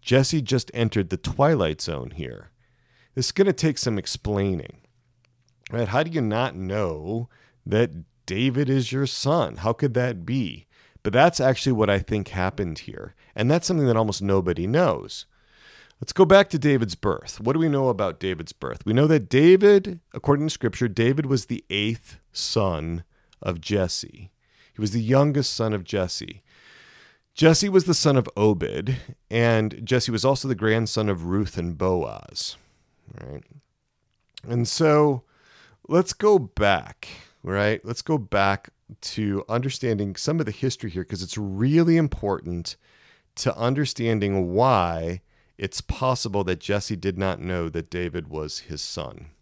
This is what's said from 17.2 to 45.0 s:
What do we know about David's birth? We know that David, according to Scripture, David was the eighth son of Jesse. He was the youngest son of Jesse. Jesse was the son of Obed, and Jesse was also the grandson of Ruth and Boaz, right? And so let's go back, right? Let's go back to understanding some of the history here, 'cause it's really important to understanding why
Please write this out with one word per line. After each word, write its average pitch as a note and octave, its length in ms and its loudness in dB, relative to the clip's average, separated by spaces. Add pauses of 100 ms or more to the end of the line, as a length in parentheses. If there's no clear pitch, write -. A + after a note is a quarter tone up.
What A2 140 0
do D#3 60 0
we D#3+ 100 2
know C3+ 220 2
about F#2+ 280 -2
David's F2+ 360 -6
birth? - 320 -10
We G#2 80 0
know C#3 120 6
that D3+ 220 2
David, F#3+ 720 6 (140)
according D3 320 0
to D#3 40 -2
Scripture, B2 380 -2
David B2+ 380 0
was C3 200 0
the - 220 -6
eighth G#2 500 -4 (140)
son E2+ 720 -2 (380)
of E2+ 180 -4
Jesse. - 720 -4 (400)
He - 80 -12
was G#2 120 -2
the A#2 100 0
youngest C3+ 500 2
son A2 220 -2
of F#2+ 100 -4
Jesse. - 580 -6 (880)
Jesse D#3+ 360 6
was F#3 160 4
the E3+ 100 2
son C#3+ 220 4
of B2 200 2
Obed, G2 600 0 (340)
and A2+ 540 2
Jesse B2 260 0
was A2 140 -2
also C3+ 240 0
the B2+ 60 0
grandson A2 540 0
of F2 180 -2
Ruth F#2+ 300 -2
and E2+ 220 -4
Boaz, D2 760 -4 (640)
right? C2+ 240 -14 (960)
And A#2+ 240 -2
so D3+ 560 4 (640)
let's F3+ 260 2
go G#3 260 4
back, G2+ 720 0 (340)
right? G2+ 420 0
Let's A#2 180 -8
go D#3 160 0
back G2 520 0 (320)
to G2+ 460 -4
understanding A2+ 680 -2
some D#3+ 240 -2
of C#3 60 -2
the G#2 60 -6
history A#2+ 380 -6
here, F2 140 -6
'cause F#2 180 -8
it's F#2+ 160 -10
really C3+ 580 2
important G2 800 -2 (600)
to - 200 -2
understanding A2+ 960 0
why F2+ 680 0 (360)